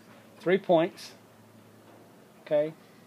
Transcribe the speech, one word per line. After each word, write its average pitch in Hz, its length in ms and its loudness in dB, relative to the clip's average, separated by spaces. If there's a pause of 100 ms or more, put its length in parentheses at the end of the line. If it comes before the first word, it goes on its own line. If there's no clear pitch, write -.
(400)
Three 180 180 0
points. - 560 0 (1300)
Okay. 151 280 -2 (340)